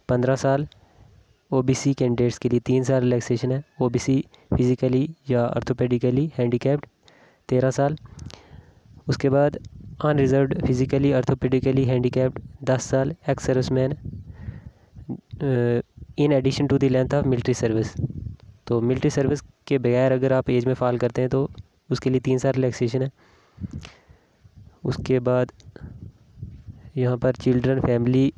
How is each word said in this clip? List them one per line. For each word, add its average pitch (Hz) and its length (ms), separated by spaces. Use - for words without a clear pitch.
पन्द्रह 123 280
साल, 139 320
ओबीसी 135 440
candidates 123 440
के 127 100
लिए 120 180
तीन 127 180
साल 131 180
relaxation 123 500
है, 135 100
ओबीसी 127 440
physically 127 520
या 120 160
orthopedically 123 920
handicapped 123 480
तेरह 127 220
साल। 143 260
उसके 135 220
बाद 143 260
unreserved 135 640
physically 135 460
orthopedically 131 720
handicapped 127 560
दस 127 200
साल, 135 300
ex - 180
serviceman, 131 480
अ, 120 400
in 147 200
addition 135 300
to 139 100
the 139 120
length 127 240
of 143 180
military 120 240
service। 110 380
तो 120 140
military 127 300
service 143 300
के 139 120
बगैर 123 340
अगर 131 200
आप 131 180
एज 123 160
में 131 80
fall 123 240
करते 123 220
हैं 127 100
तो 135 180
उसके 131 200
लिए 127 100
तीन 131 180
साल 135 140
relaxation 127 500
है। 135 80
उसके 131 360
बाद 123 320
यहाँ 123 220
पर 127 180
चिल्ड्रन 127 440
फैमिली 127 580